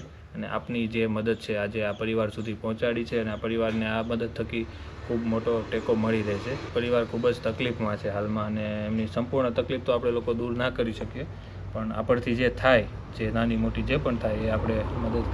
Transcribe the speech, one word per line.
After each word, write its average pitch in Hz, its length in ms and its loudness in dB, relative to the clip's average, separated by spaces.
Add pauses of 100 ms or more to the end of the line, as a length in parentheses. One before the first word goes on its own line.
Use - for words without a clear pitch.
(340)
અને 107 120 -6
આપની 113 400 -2
જે 113 200 2
મદદ 110 280 2
છે 107 220 -4
આજે 104 260 0
આ 104 100 0
પરિવાર 110 360 0
સુધી 107 240 -6
પહોંચાડી 117 520 -2
છે 117 160 0
અને 110 100 -2
આ 107 60 -4
પરિવારને 113 500 0
આ 110 160 0
મદદ 117 240 -2
થકી 113 400 -4 (420)
ખૂબ 117 180 0
મોટો 113 440 2
ટેકો 113 240 2
મળી 110 280 2
રહે 101 120 0
છે. 110 400 -6
પરિવાર 120 300 2
ખૂબ 117 260 0
જ 120 120 4
તકલીફમાં 117 540 0
છે 107 120 -4
હાલમાં 104 380 0
અને 107 400 -2
એમની 110 200 0
સંપૂર્ણ 123 440 0
તકલીફ 123 340 0
તો 127 80 2
આપણે 120 180 2
લોકો 117 240 2
દૂર 120 220 -2
ના 123 140 2
કરી 117 220 0
શકીએ, 127 340 -6 (460)
પણ 110 200 -2
આપણથી 117 420 2
જે 123 140 4
થાય, 120 360 6 (340)
જે 110 120 0
નાની 113 260 2
મોટી 113 260 0
જે 135 140 2
પણ 143 200 0
થાય, 110 180 0
એ 110 140 0
આપણે 110 260 2
મદદ 113 480 0 (100)